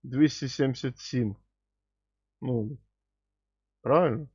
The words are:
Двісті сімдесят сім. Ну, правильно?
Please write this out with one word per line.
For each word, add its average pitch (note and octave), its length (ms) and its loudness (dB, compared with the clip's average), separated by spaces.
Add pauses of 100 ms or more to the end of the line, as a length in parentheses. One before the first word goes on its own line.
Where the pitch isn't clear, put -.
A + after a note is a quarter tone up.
Двісті C#3 460 2
сімдесят C3+ 500 -2
сім. A2+ 380 -2 (1040)
Ну, A#2+ 380 -4 (1040)
правильно? C#3+ 520 2